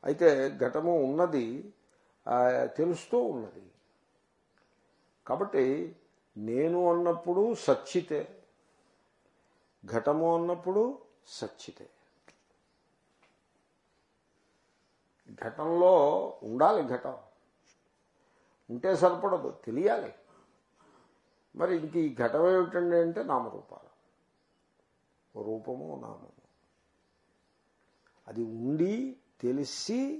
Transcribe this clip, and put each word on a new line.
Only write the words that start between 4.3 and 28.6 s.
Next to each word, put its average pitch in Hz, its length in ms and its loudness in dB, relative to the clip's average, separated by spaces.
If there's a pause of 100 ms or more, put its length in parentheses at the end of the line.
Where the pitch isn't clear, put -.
కాబట్టి 147 360 0 (720)
నేను 131 440 0 (120)
అన్నప్పుడు 175 500 0 (240)
సచ్చితే, 165 540 0 (1700)
ఘటము 151 320 0 (100)
అన్నప్పుడు 175 460 0 (560)
సచ్చితే. - 480 -14 (3500)
ఘటంలో 170 500 4 (540)
ఉండాలి, 156 340 4 (120)
ఘటం 131 220 -8 (1600)
ఉంటే 123 180 -2 (120)
సరిపడదు, 180 480 2 (160)
తెలియాలి. 175 460 -2 (1500)
మరి 180 200 0
ఇంక 156 140 -10 (120)
ఈ - 20 0 (140)
ఘటం 139 220 2 (100)
ఏమిటండి 175 420 2 (100)
అంటే 170 140 -4 (120)
నామరూపాలు, 113 580 -6 (1400)
ఓ 110 160 -10
రూపము, 123 340 -8 (100)
ఓ 135 120 -14
నామము. - 340 -20 (1900)
అది 113 140 -6 (180)